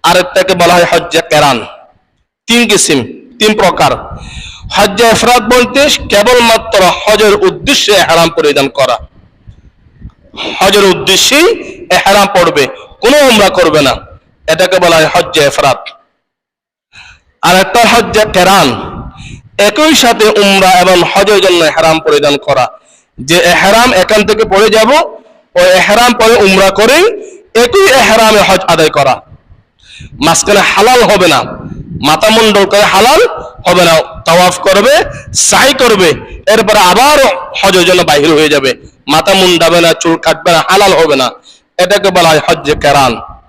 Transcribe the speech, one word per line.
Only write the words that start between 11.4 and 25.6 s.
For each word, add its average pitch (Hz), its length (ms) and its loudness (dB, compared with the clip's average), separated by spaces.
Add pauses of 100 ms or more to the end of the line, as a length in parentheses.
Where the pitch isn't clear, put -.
ইহরাম 196 420 0
পড়বে, 156 340 0 (320)
কোনো 277 280 2
উমরা 208 220 2
করবে 160 320 0
না, 127 140 -2 (520)
এটাকে 180 320 0
বলা 170 160 2
হয় 156 120 2
হজ্জে 160 400 0
ইফরাদ। 139 300 0 (1600)
আর 175 140 2
একটা 190 300 2
হজ্জে 214 480 0
কেরান, 185 360 2 (880)
একই 277 380 0
সাথে 233 300 0
উমরা 196 460 2
এবং 180 320 2 (100)
হজের 196 280 2
জন্য 180 240 2
ইহরাম 160 340 0
পরিধান 147 380 0
করা, 131 420 -4 (420)
যে 143 140 -4
ইহরাম 196 580 0
এখান 202 320 0
থেকে 214 200 -2
পড়ে 196 240 0
যাব, 220 220 2 (640)
ওই 180 220 2